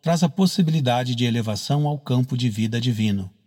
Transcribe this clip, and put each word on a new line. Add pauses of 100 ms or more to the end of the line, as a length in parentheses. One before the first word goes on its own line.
traz
a
possibilidade
de
elevação
ao
campo
de
vida
divino. (180)